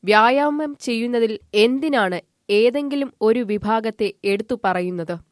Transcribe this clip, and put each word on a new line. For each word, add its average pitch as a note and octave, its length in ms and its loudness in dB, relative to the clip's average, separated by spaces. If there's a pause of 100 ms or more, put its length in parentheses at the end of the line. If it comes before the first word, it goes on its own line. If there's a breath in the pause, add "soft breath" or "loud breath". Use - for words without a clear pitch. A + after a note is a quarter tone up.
വ്യായാമം C#4 760 2
ചെയ്യുന്നതിൽ A#3 540 -2 (200)
എന്തിനാണ് A#3 680 2 (300)
ഏതെങ്കിലും C4+ 600 0 (120)
ഒരു A3+ 220 2
വിഭാഗത്തെ G#3+ 640 -2 (160)
എടുത്തു G3+ 320 -2
പറയുന്നത്? F3+ 600 -4 (160)